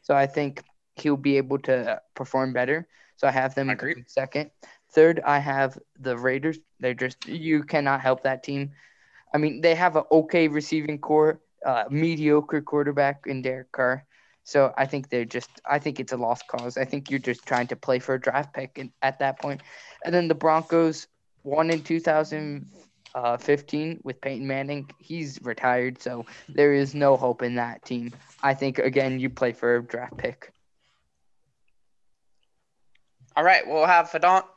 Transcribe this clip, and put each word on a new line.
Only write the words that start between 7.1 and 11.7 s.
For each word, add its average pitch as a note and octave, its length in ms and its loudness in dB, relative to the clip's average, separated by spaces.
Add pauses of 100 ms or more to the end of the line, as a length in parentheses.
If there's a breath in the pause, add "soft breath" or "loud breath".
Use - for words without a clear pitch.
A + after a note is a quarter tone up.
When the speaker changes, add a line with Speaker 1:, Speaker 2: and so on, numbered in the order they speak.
Speaker 1:
you D#3 360 -2
cannot C#3+ 380 0
help C3 240 0
that C3+ 180 -2
team. C#3 300 -6 (640 soft breath)
I D3+ 40 2
mean, D3+ 240 0
they E3 120 6
have E3+ 220 2
an D3+ 140 2
okay D#3+ 380 4
receiving D3+ 500 -4
core, D3+ 420 2 (240)
uh, A#2+ 260 0